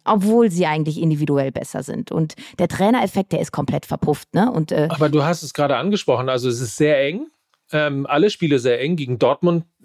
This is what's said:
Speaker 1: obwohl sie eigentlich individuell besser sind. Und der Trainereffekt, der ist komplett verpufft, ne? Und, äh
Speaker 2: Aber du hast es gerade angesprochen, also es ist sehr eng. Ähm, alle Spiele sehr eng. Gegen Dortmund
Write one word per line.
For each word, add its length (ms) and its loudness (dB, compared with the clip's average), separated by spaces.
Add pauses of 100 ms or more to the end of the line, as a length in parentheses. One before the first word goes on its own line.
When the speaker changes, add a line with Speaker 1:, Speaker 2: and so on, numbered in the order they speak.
Speaker 1:
obwohl 440 4
sie 160 0
eigentlich 340 -2
individuell 520 0
besser 320 -8
sind. 260 -8
Und 260 -4 (220)
der 120 0
Trainereffekt, 640 0
der 80 0
ist 100 -6
komplett 340 -4
verpufft, 480 -4
ne? 160 2
Und, 220 -2
äh 180 0
Speaker 2:
Aber 200 0
du 140 2
hast 200 -2
es 100 -12
gerade 220 0
angesprochen, 540 0
also 180 0
es 140 -2
ist 160 -8
sehr 220 4
eng. 280 -2 (440)
Ähm, 340 -2
alle 240 2
Spiele 300 0
sehr 200 2
eng. 160 -2
Gegen 220 -4
Dortmund 480 2 (180)